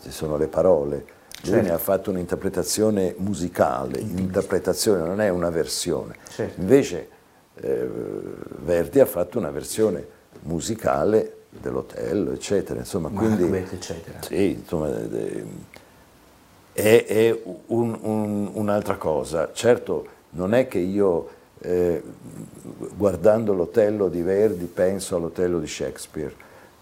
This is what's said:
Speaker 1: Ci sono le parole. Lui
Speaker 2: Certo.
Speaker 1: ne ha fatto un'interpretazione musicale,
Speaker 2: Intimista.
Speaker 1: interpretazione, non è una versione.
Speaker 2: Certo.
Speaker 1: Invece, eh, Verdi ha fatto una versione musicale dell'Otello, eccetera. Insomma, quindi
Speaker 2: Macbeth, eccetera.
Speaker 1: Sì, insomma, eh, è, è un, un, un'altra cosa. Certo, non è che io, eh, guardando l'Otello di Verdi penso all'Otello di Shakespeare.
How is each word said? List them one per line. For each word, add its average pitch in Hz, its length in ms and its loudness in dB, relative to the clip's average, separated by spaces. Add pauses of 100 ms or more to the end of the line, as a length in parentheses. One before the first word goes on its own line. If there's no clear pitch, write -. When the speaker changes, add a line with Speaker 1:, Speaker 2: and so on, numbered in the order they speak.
Speaker 1:
Ci - 100 -16
sono 76 240 -4
le 73 120 0
parole. 78 580 2 (380)
Lui 90 80 -4
Speaker 2:
Certo. 95 160 4
Speaker 1:
ne 85 60 0
ha 82 40 2
fatto 95 320 0
un'interpretazione 92 1080 0
musicale, 82 840 0
Speaker 2:
Intimista. 95 220 -4
Speaker 1:
interpretazione, 92 840 2
non 95 160 -2
è 104 80 2
una 87 220 0
versione. 76 640 -2 (120)
Speaker 2:
Certo. 98 320 -8
Speaker 1:
Invece, 95 480 4 (480)
eh, 64 320 -2 (760)
Verdi 85 360 2
ha 127 60 8
fatto 87 320 0
una 80 140 -2
versione 73 560 -2 (360)
musicale 98 920 0 (140)
dell'Otello, 65 840 -4
eccetera. 67 480 -2
Insomma, 82 300 -6
quindi 107 340 2
Speaker 2:
Macbeth, 95 300 0
eccetera. - 480 -12
Speaker 1:
Sì, 87 320 0
insomma, 78 360 -4
eh, 55 560 -6 (1300)
è, 110 340 8
è 113 320 4 (280)
un, 117 340 0
un, 104 520 0
un'altra 104 420 0
cosa. 76 580 -2
Certo, 98 540 2 (240)
non 92 220 -2
è 127 140 4
che 104 120 -4
io, 92 480 2 (320)
eh, 87 420 0 (960)
guardando 101 580 4
l'Otello 104 540 2
di 85 140 -2
Verdi 95 440 2
penso 92 520 -2
all'Otello 85 420 -2
di 76 80 -4
Shakespeare. 71 640 -8 (480)